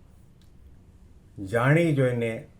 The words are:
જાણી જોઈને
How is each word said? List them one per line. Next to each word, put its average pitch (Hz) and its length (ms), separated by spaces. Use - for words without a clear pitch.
જાણી 139 500
જોઈને 120 540